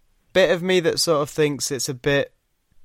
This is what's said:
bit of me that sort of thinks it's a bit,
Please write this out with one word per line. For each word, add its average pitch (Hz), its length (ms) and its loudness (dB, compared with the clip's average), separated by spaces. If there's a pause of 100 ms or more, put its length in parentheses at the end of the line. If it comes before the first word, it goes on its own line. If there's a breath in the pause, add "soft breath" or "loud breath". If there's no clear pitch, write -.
(320)
bit 185 200 4
of 170 100 -2
me 185 180 2
that 160 200 0
sort 151 220 0
of 147 80 -6
thinks 147 420 -2
it's 131 160 -6
a 139 60 -8
bit, 139 380 -2 (520)